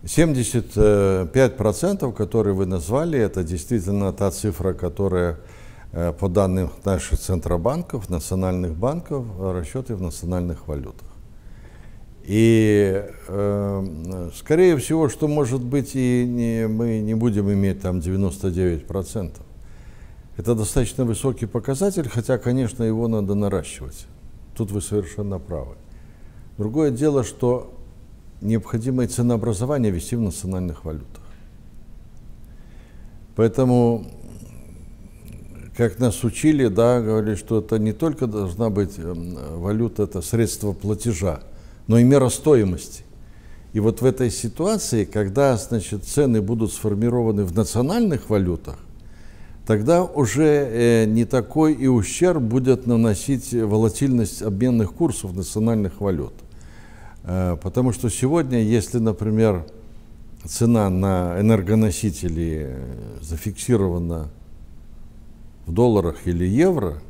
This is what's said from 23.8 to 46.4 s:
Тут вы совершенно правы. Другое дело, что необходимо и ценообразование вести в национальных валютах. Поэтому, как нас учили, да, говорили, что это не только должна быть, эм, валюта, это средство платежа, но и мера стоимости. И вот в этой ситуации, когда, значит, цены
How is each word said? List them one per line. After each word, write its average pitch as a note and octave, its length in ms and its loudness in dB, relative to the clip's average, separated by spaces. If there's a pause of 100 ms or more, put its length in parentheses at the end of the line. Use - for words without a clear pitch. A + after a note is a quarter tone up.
Тут G2+ 160 -4
вы G2+ 80 -2
совершенно G2 600 -4
правы. C2+ 360 -8 (840)
Другое C3 340 0
дело, C3+ 340 2
что - 480 -2 (680)
необходимо A2+ 640 0
и A2+ 40 0
ценообразование A#2+ 840 0
вести F2 240 -4
в A#2 60 0
национальных F#2 640 -4
валютах. - 380 -10 (2000)
Поэтому, A#2 680 4 (1700)
как A#2 240 0
нас B2+ 240 2
учили, C3+ 460 4
да, A#2 320 4
говорили, A2 340 0
что A2 240 0
это A2 180 0
не A2 140 2
только C3 360 -2
должна G#2 420 -2
быть, G2 280 0
эм, E2+ 380 -8 (220)
валюта, G#2 460 0
это F#2 180 -4
средство G#2 500 0
платежа, G2 680 -2 (460)
но A2+ 120 6
и A#2+ 60 8
мера C3 240 6
стоимости. G#2+ 760 2 (680)
И G#2+ 80 0
вот G#2+ 180 2
в B2 60 0
этой B2+ 260 4
ситуации, D3+ 720 0
когда, A2 540 2
значит, G#2+ 480 -4
цены B2+ 360 2